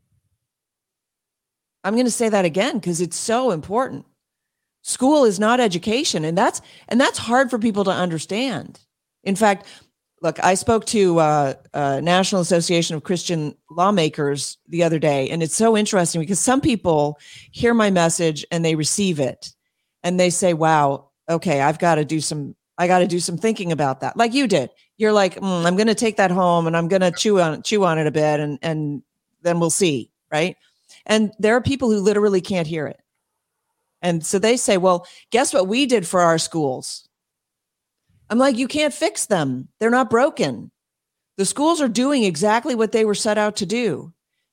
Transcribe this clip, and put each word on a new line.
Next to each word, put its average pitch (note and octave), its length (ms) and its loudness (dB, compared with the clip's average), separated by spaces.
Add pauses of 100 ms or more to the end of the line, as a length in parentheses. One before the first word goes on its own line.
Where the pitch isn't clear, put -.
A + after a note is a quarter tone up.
(1800)
I'm G#3 120 0
gonna B3 140 2
say A3+ 180 0
that G3+ 160 2
again, F#3+ 360 -2
'cause E3+ 200 -4
it's E3+ 160 -6
so A#3+ 340 -2
important. F3+ 540 -4 (800)
School C#4 420 2
is G3 140 2
not A3+ 220 2
education. G#3 640 -2
And E3 120 -2
that's, A#3+ 240 0 (280)
and A#3+ 120 0
that's D#4+ 180 0
hard B3 320 0
for B3 80 -4
people G#3 260 0
to F#3+ 60 -2
understand. F3+ 920 -4 (440)
In G3 120 -2
fact, G3+ 300 2 (560)
look, D#3+ 200 -2
I F#3 120 4
spoke A3 320 0
to, F#3 320 2
uh, D3+ 360 2 (200)
uh, C#3 280 -2
National F#3 380 0
Association E3+ 560 0
of D3 80 -10
Christian E3 500 -4 (160)
Lawmakers D#3 880 -2 (100)
the E3 140 0
other E3 160 2
day, C#3 320 0
and E3 120 -4
it's D#3+ 120 -4
so A3+ 220 2
interesting F#3 440 0
because E3 200 -2
some C4 200 2
people D#3+ 580 0 (340)
hear A#3 220 0
my G#3+ 160 4
message E3 600 0
and E3 140 -2
they D#3+ 100 2
receive D#3 460 -2
it - 320 -6 (500)
and F3+ 160 -2
they F3+ 120 4
say, F3 240 0
"Wow, D3+ 560 2 (180)
okay, D#3+ 320 0
I've D3+ 180 2
gotta D#3 260 2
do D#3 160 -4
some, C#3+ 360 -6 (220)
I F3 80 0
gotta F3+ 200 4
do E3+ 140 -2
some E3+ 180 -6
thinking G#3+ 340 -2
about C#3 280 -2
that." B2+ 160 -8
Like A3+ 180 2
you C#4 140 0
did. F3+ 220 0 (260)
You're G#3+ 160 0
like, G3 240 2
"Mm, F3+ 300 -4
I'm F3+ 100 2
gonna A3 180 2
take A3 220 -2
that F#3+ 160 2
home F3 340 2
and E3 100 0
I'm E3+ 120 0
gonna F#3 240 2
chew G3+ 280 2
on, D#3 220 0
chew G#3 220 0
on D#3+ 140 2
it D#3 80 0
a C#3 60 -2
bit D3+ 280 0
and, D3 220 -6
and D3+ 400 -4 (400)
then F3 180 0
we'll E3 100 0
see," D3 400 -2 (220)
right? D#3+ 240 -2 (500)
And G#3+ 320 0
there G#3+ 160 2
are B3 60 2
people C4 300 -2
who G#3 100 2
literally G3+ 400 2
can't F3 260 -4
hear D#3 200 -6
it. - 140 -12 (1040)
And E3+ 220 -2
so - 140 -2
they A3 180 2
say, A3 220 0
"Well, F3 280 2 (240)
guess A3+ 220 0
what F#3+ 160 2
we B3+ 180 0
did A3 200 0
for F#3 140 0
our E3 180 4
schools?" C#3+ 640 -6 (1300)
I'm A3 80 0
like, C4 180 4
"You B3+ 120 -2
can't D4+ 260 -2
fix - 320 -4
them. C#3 420 -2 (120)
They're A3+ 100 2
not B3 200 2
broken." A3+ 600 0 (640)
The G3 100 0
schools D#4+ 340 0
are C4+ 80 2
doing B3+ 360 0
exactly G#3+ 520 0
what A3 160 0
they A3 120 2
were G#3 100 0
set G#3+ 240 -2
out G#3 180 -2
to G3+ 100 -6
do. F#3+ 460 -4 (400)